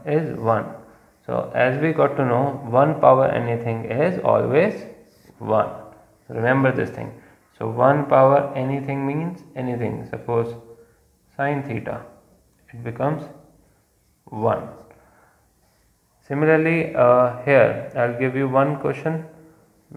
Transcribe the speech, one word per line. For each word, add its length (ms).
is 320
one. 280
So 300
as 260
we 120
got 240
to 80
know, 440
one 300
power 280
anything 580
is 380
always 600
one. 300
So 80
remember 380
this 160
thing. 300
So 80
one 380
power 480
anything 500
means 380
anything. 540
Suppose 460
sine 240
theta, 400
it 100
becomes 380
one. 460
Similarly, 680
uh, 480
here 520
I'll 220
give 180
you 120
one 320
question. 460